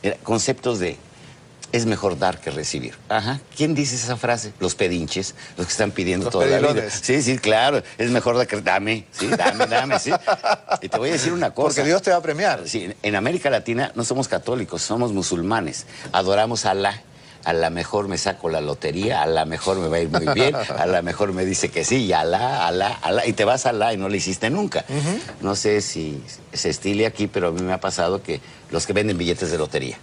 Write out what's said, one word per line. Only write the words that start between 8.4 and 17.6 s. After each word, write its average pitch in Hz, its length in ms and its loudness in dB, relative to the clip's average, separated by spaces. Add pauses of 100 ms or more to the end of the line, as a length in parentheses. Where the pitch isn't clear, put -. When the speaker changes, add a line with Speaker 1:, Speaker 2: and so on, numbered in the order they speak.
Speaker 1:
que, 104 140 -4
dame, 101 500 0
sí, - 160 -4 (100)
dame, - 300 2
dame", 214 320 0
sí. 147 140 0 (680)
Y - 80 -10
te - 80 -2
voy 127 100 0
a 165 60 0
decir 165 180 0
una 170 220 0
cosa. 143 140 2
Speaker 2:
Porque 139 160 2
Dios 175 180 4
te 196 80 2
va 175 80 6
a 165 40 0
premiar. 156 460 0
Speaker 1:
Sí, 104 160 -4
en, 98 180 -6
en 104 140 0
América 143 340 0
Latina 117 460 0
no 117 80 -2
somos 127 240 -2
católicos, 95 540 -2
somos 117 300 0
musulmanes. 90 760 -2 (260)
Adoramos 101 540 2
a 98 60 4
Alá. 101 300 0 (420)
"A 85 80 0
la 82 180 2